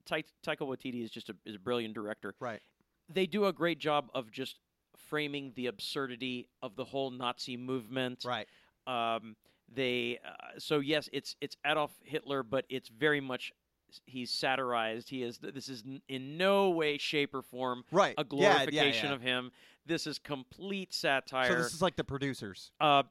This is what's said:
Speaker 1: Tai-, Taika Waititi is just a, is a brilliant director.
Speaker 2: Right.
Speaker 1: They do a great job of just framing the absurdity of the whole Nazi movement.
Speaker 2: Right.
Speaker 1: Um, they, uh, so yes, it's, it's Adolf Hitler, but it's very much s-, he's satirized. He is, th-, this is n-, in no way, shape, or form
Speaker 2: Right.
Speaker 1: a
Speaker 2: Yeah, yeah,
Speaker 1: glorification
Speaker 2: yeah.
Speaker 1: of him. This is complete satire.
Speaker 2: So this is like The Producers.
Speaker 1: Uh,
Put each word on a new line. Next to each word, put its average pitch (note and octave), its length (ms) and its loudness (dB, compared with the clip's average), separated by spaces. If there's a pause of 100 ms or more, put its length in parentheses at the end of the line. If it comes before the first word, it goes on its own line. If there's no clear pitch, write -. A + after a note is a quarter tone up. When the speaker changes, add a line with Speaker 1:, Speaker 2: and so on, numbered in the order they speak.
Speaker 1:
Tai-, D#3+ 200 -4 (200)
Taika D3+ 220 -4
Waititi B2 360 -4
is A2 80 -6
just - 180 -14
a, G#2 60 -8 (100)
is G#2+ 100 -10
a G2 40 -12
brilliant A2+ 340 -2
director. G#2 480 -6
Speaker 2:
Right. A#2 180 -6 (480)
Speaker 1:
They F#3 180 0
do G3+ 200 2
a F#3+ 80 2
great D#3+ 260 0
job D3 340 2
of A#2 160 -4
just B2+ 300 -10 (380)
framing C#3+ 580 -6
the B2 120 -2
absurdity B2 840 -6 (120)
of A2+ 140 -10
the B2+ 80 -6
whole C3+ 280 -2
Nazi B2 440 -4
movement. B2+ 680 -4
Speaker 2:
Right. A#2 220 -4 (400)
Speaker 1:
Um, A2+ 500 0 (360)
they, B2 540 0
uh, - 320 -14
so D3+ 200 2
yes, C#3+ 340 0
it's, - 260 -6
it's C#3+ 160 -6 (100)
Adolf D3 260 2 (120)
Hitler, C#3 400 -2
but B2 240 0
it's B2+ 220 -6
very C#3 320 2
much B2+ 320 -6 (360)
s-, - 160 -20
he's B2+ 260 -8
satirized. A#2+ 760 0
He B2+ 160 -4
is, A#2+ 140 -6
th-, - 160 -12
this C3+ 160 -10
is A#2 180 -10
n-, C3+ 220 -10
in C3+ 280 -8
no G3 340 6
way, D3+ 260 2
shape, C#3+ 360 0
or C3 100 -4
form B2 460 -4
Speaker 2:
Right. D#3+ 280 6
Speaker 1:
a D3+ 120 0
Speaker 2:
Yeah, C#3+ 100 -2
yeah, G3 120 8 (140)
Speaker 1:
glorification C#3+ 440 2
Speaker 2:
yeah. C#3 60 0
Speaker 1:
of A#2+ 60 -6
him. B2+ 300 0 (340)
This D#3+ 200 -2
is D3 140 -6
complete F3 760 -8
satire. C3+ 540 2
Speaker 2:
So A#2+ 80 6
this B2 180 0
is D3+ 80 -2
like F#3 140 2
The D#3 80 -2
Producers. C3 680 -6 (100)
Speaker 1:
Uh, C#3+ 300 8